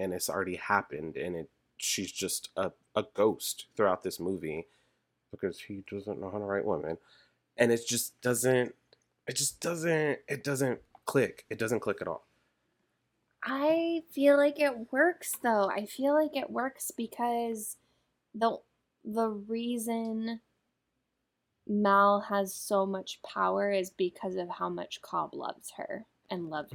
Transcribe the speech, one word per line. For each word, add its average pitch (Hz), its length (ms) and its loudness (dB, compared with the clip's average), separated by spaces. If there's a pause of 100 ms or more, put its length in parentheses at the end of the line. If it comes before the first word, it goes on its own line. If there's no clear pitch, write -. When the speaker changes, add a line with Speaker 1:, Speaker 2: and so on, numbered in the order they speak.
Speaker 1:
and 95 100 -2
it's 90 180 -4
already 90 260 -2
happened, 80 640 -2
and 87 180 -4
it, 80 140 -8 (280)
she's - 340 -4
just - 460 -6
a, 92 140 -2 (240)
a 107 80 0 (100)
ghost - 640 0
throughout 98 260 4
this - 180 -6
movie 82 460 -4 (640)
because - 320 -6
he 98 280 -12
doesn't 101 300 -8
know 92 120 -8
how 104 80 -6
to 104 40 -6
write 101 220 -2
women. 82 320 -2 (640)
And 117 120 6
it 117 160 0
just - 340 -4
doesn't, 123 540 2 (520)
it 127 80 -8
just 139 240 -2
doesn't, 156 680 0
it 139 160 -6
doesn't 135 360 0 (260)
click. - 440 2
It 107 80 -6
doesn't 113 220 0
click - 220 0
at - 60 -4
all. - 200 -8 (1160)
Speaker 2:
I 320 680 2
feel 285 260 8
like 285 220 4
it 269 320 0
works, 320 500 2
though. 202 280 4
I 208 180 -4
feel 277 260 0
like 302 220 4
it 262 160 -4
works 240 400 -4
because 233 840 -2 (580)
the, 226 220 2 (460)
the 226 260 0
reason 226 1120 -4 (1300)
Mal 202 640 6
has 196 240 0
so 196 320 0
much 190 380 -6
power 196 480 0
is 190 180 0
because 185 460 -4
of 175 140 -4
how 180 200 -4
much 175 320 -8
Cobb - 320 -6
loves - 440 -8
her - 280 -8 (240)
and 175 220 -6
loved 151 240 -8